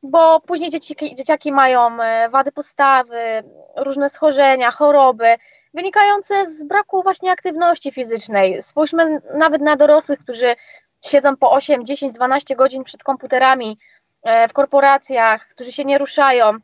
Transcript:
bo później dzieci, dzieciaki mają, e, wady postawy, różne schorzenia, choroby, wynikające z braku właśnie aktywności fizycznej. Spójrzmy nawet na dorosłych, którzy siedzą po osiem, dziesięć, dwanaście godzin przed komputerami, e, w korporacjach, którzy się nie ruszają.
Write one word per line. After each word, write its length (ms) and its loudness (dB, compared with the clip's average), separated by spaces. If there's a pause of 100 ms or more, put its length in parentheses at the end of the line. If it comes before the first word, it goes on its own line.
bo 380 4
później 300 -8
dzieci, 260 -10 (180)
dzieciaki 380 -4
mają, 500 2
e, 260 -2
wady 240 -2
postawy, 920 -2 (340)
różne 320 -4
schorzenia, 640 2
choroby, 640 2 (380)
wynikające 760 0
z 140 -18
braku 380 -4
właśnie 300 -2
aktywności 600 -2
fizycznej. 680 -4
Spójrzmy 580 -2 (140)
nawet 280 0
na 140 0
dorosłych, 420 2
którzy 380 -4 (480)
siedzą 320 0
po 140 2
osiem, 340 0
dziesięć, 300 -8
dwanaście 420 -4
godzin 280 -2
przed 180 -20
komputerami, 760 -2 (440)
e, 260 2
w 40 -8
korporacjach, 960 0
którzy 240 -18
się 120 -8
nie 140 0
ruszają. 640 2